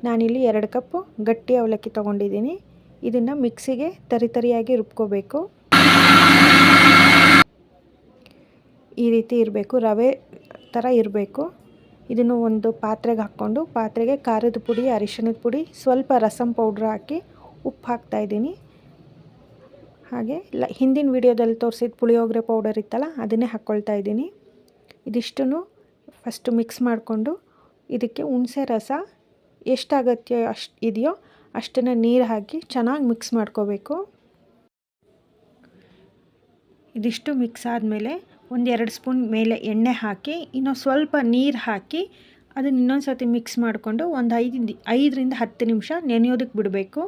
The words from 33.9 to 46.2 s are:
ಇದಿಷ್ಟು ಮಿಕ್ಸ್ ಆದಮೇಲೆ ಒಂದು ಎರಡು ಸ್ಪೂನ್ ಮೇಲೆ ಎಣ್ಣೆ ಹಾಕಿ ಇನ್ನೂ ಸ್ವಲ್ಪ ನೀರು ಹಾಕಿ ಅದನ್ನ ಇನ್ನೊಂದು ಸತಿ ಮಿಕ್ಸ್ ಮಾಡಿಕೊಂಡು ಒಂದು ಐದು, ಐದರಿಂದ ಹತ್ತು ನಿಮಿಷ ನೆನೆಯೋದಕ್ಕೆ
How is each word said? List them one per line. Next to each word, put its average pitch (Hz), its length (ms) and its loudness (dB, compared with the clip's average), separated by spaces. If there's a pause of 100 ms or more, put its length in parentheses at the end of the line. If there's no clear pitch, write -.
ಇದಿಷ್ಟು 233 380 -4 (100)
ಮಿಕ್ಸ್ 233 320 -6
ಆದಮೇಲೆ 214 380 -4 (440)
ಒಂದು 240 180 0
ಎರಡು 226 240 -2
ಸ್ಪೂನ್ 254 240 -2 (140)
ಮೇಲೆ 226 200 0 (160)
ಎಣ್ಣೆ 226 300 2
ಹಾಕಿ 214 340 -8 (220)
ಇನ್ನೂ 269 160 -2 (100)
ಸ್ವಲ್ಪ 302 320 0 (180)
ನೀರು 254 320 0
ಹಾಕಿ 226 360 -6 (540)
ಅದನ್ನ 269 260 0
ಇನ್ನೊಂದು 269 260 0
ಸತಿ 254 280 -4
ಮಿಕ್ಸ್ 233 280 -6
ಮಾಡಿಕೊಂಡು 226 420 -4 (120)
ಒಂದು 233 160 0 (100)
ಐದು, 247 160 -4 (380)
ಐದರಿಂದ 262 440 0
ಹತ್ತು 226 300 -4
ನಿಮಿಷ 220 200 -2 (200)
ನೆನೆಯೋದಕ್ಕೆ 240 480 2